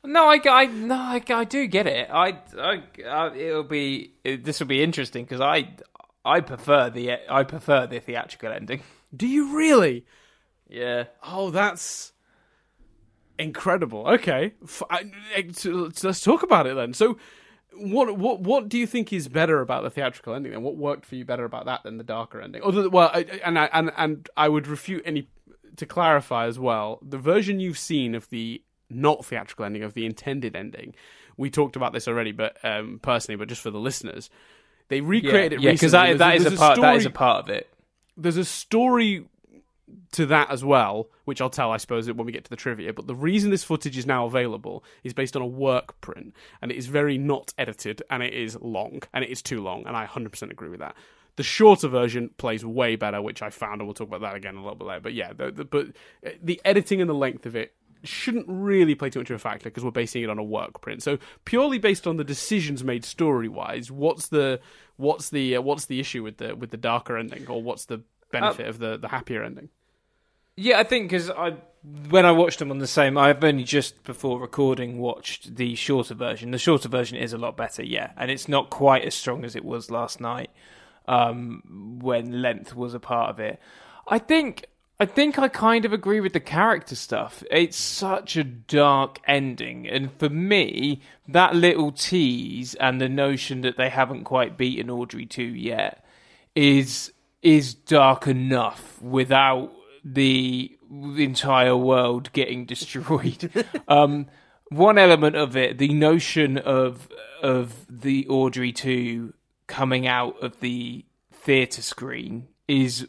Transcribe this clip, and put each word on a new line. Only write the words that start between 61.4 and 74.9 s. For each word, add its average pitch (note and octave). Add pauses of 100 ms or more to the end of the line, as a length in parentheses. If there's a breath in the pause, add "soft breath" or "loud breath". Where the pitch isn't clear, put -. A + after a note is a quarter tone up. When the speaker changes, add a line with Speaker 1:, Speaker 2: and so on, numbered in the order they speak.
Speaker 2:
purely C4
based G3
on E3
the D3+
decisions C#3+
made A#2+
story-wise, A#2+
what's D#3+
the, C3+ (380 soft breath)
what's D3+
the, C3
uh, B2
what's C#3+
the C3
issue B2
with G#2+
the, A2+
with A#2
the A2+
darker A#2
ending, A#2+
or A#2+
what's A#2
the A#2 (280)
benefit A#2+
Speaker 1:
Uh, -
Speaker 2:
of A2+
the, A2+
the A2+
happier A#2+
ending? B2+ (840)
Speaker 1:
Yeah, G#3+
I A3
think A3
'cause F3
I, E3 (540)
when F3+
I F3
watched E3
them C#3
on C3+
the C3+
same, C#3
I've C#3+
only C#3+
just C#3
before B2+
recording B2